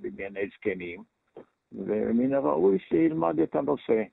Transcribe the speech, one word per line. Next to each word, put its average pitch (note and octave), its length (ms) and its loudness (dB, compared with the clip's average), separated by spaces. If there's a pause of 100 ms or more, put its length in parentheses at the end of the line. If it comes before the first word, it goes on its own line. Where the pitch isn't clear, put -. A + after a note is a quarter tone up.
בענייני G2 460 -8 (100)
זקנים, F#2 460 -6 (680)
ומן A2 600 0
הראוי D#3 460 2
שילמד E3 600 2
את D#3 160 0
הנושא. C#3 580 0